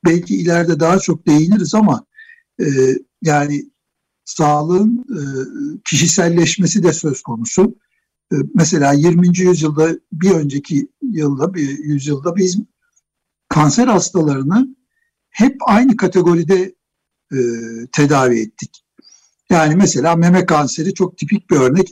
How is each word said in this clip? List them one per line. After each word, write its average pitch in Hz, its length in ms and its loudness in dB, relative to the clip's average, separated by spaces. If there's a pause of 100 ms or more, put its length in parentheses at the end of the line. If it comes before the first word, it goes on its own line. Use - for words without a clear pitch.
belki 170 320 0
ileride 170 440 0
daha 170 180 2
çok - 280 -4
değiniriz 165 480 2
ama, 202 320 0 (540)
e, 165 60 -2 (560)
yani 147 480 -2 (540)
sağlığın, 175 880 0
e, 185 100 -6 (640)
kişiselleşmesi 170 960 0
de 170 100 4
söz 151 300 -6
konusu. 117 540 -2 (560)
E, - 40 -2 (180)
mesela 147 380 2
yirminci 175 500 2
yüzyılda, 156 480 2 (220)
bir 180 180 0
önceki 160 580 -2 (140)
yılda, 160 520 -2
bir 143 240 -6
yüzyılda 147 580 -4
biz 185 220 0 (920)
kanser 156 380 2
hastalarını 180 880 -2 (540)
hep 269 260 0 (100)
aynı 233 300 4
kategoride, 175 760 0 (580)
e, 135 60 -4 (540)
tedavi 135 460 2
ettik. - 460 -10 (680)
Yani 160 260 2
mesela 170 400 2
meme 175 300 2
kanseri 160 480 -2
çok - 240 -4
tipik - 320 -4
bir 175 60 2
örnek. 135 360 2